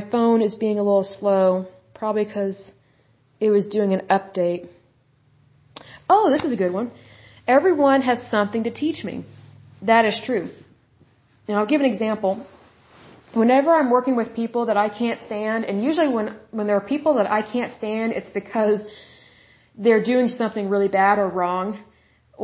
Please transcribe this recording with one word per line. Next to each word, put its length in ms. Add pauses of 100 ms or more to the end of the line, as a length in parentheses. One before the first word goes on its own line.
(120)
phone 300
is 140
being 240
a 40
little 200
slow, 640 (260)
probably 320
'cause 460 (680)
it 100
was 180
doing 260
an 100 (140)
update. 500 (1400)
Oh, 200
this 140
is 100
a 100
good 160
one. 120 (640)
"Everyone 520
has 100 (160)
something 320
to 40 (120)
teach 260
me." 60 (760)
That 140
is 120 (100)
true. 180 (1000)
And 100
I'll 160
give 80
an 120
example. 400 (1080)
Whenever 280 (100)
I'm 180
working 240
with 80 (120)
people 280
that 160
I 40 (120)
can't 260
stand, 380
and 240
usually 280
when, 100 (240)
when 160
there 140
are 140
people 200
that 140 (100)
I 20 (120)
can't 260
stand, 400
it's 220
because 380 (1040)
they're 200 (100)
doing 160
something 400
really 220 (100)
bad 220
or 40
wrong, 400 (760)